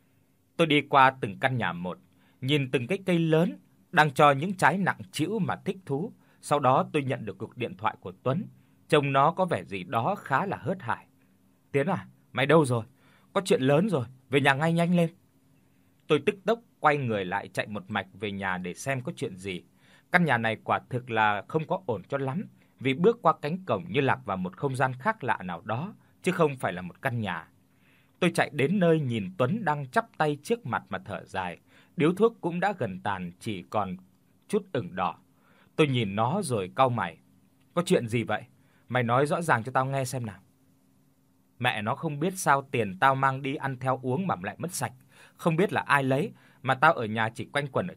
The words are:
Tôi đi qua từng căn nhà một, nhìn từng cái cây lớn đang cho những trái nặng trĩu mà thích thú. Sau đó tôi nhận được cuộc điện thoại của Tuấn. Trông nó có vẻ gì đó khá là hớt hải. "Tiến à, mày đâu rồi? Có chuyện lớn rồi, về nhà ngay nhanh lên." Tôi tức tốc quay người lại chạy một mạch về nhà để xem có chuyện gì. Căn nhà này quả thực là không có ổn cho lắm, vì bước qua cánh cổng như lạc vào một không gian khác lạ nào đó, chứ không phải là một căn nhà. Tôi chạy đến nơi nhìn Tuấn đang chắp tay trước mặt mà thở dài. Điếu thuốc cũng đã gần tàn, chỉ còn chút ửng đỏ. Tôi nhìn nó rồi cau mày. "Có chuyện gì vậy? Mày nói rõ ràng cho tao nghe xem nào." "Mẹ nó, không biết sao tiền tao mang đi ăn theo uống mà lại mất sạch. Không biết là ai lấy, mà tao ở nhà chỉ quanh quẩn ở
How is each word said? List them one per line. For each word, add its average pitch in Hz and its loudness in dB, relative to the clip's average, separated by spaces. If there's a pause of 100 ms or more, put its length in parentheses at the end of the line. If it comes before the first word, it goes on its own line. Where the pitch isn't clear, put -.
(560)
Tôi 170 2
đi 147 4
qua 131 6 (100)
từng 98 -6
căn 131 0
nhà 95 -2
một, 87 -8 (420)
nhìn 135 0
từng 123 0
cái 190 -2
cây 175 2
lớn 165 2 (340)
đang 156 4
cho 147 6
những 151 0
trái 151 4
nặng 160 0 (120)
trĩu 190 -2
mà 127 -2
thích 185 -6 (100)
thú. 147 -4 (280)
Sau 147 0
đó 139 4
tôi 151 2
nhận 127 -4
được - -10
cuộc - -12
điện 104 -6
thoại 107 -4
của 92 -12 (100)
Tuấn. 156 0 (440)
Trông 143 2
nó 139 6
có 185 0
vẻ 123 -2
gì 90 -8
đó 120 -2
khá 165 -2
là 147 -4
hớt 151 -6
hải. 117 -6 (680)
"Tiến 139 2
à, 180 -4 (260)
mày 131 -2
đâu 156 6
rồi? 120 0 (480)
Có 196 0
chuyện 190 2
lớn 143 4
rồi, 143 -2 (240)
về 139 4
nhà 135 6
ngay 160 0
nhanh 170 2
lên." 170 4 (960)
Tôi 147 2
tức 208 2 (100)
tốc 233 0 (220)
quay 151 4
người 113 -2
lại 98 -4
chạy - -4
một 104 -8
mạch 101 -4 (140)
về 104 -4
nhà 98 -4
để 90 -8
xem 135 -6
có 170 -8
chuyện 92 -8
gì. 92 -8 (500)
Căn 175 6
nhà 131 4
này 113 0
quả 101 0 (100)
thực 127 -6
là 107 2
không 160 -4
có 185 -4
ổn 101 -4
cho 139 -4
lắm, 135 -4 (360)
vì 131 0
bước 185 2
qua 160 4 (100)
cánh 175 -6
cổng 101 -2
như 107 -2
lạc 127 2
vào 98 -4
một 92 -6
không 135 -4
gian 131 0
khác 196 -4
lạ 110 -2
nào 87 -8
đó, 135 -6 (280)
chứ 180 0
không 151 2
phải 113 -4
là 90 -8
một 87 -14
căn 120 -2
nhà. 87 -4 (720)
Tôi 175 2
chạy - 0
đến 151 2
nơi 165 4
nhìn 113 -4
Tuấn 175 0
đang 147 -2
chắp 226 -2 (120)
tay 151 0
trước 233 -4
mặt 101 -2
mà 95 -6
thở 90 -8
dài. 90 -8 (380)
Điếu 156 4
thuốc 220 2
cũng 175 -4
đã 196 0
gần 117 -6
tàn, 92 -6
chỉ 98 -8
còn 98 -2 (520)
chút 208 0 (100)
ửng 90 -4
đỏ. 90 -4 (580)
Tôi 160 4
nhìn 117 0
nó 131 0
rồi 107 -4
cau 131 6
mày. 95 -4 (560)
"Có 175 0
chuyện 120 2
gì 117 0
vậy? 104 -4 (460)
Mày 123 0
nói 120 2
rõ 165 -2
ràng 131 2
cho 127 -10
tao 131 2
nghe 135 -2
xem 123 -6
nào." 95 -12 (1160)
"Mẹ 120 -2
nó, 113 -2
không 147 -6
biết 185 0
sao 139 4
tiền 104 -2
tao 135 4
mang 135 0
đi 139 -4
ăn 139 -6
theo 127 -2
uống 131 -2
mà 131 0
lại 101 -8
mất 92 -8
sạch. - -6 (440)
Không 160 0
biết 196 2
là 113 0
ai 143 2
lấy, 135 0 (300)
mà 131 0
tao 151 -2
ở 131 -4
nhà 110 -2
chỉ 104 -10
quanh 143 -4
quẩn 120 -4
ở 80 -12